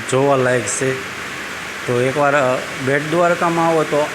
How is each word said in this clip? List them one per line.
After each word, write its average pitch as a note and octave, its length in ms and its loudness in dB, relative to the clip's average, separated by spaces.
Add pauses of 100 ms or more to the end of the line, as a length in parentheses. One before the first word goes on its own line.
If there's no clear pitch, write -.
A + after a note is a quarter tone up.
(100)
જોવાલાયક B2+ 520 2
છે. C3 320 -2 (920)
તો B2 140 0
એકવાર, C#3 340 2
અ, B2+ 240 2 (280)
બેટ D3 240 0
દ્વારકામાં E3+ 580 2
આવો D#3+ 140 4
તો D3+ 320 0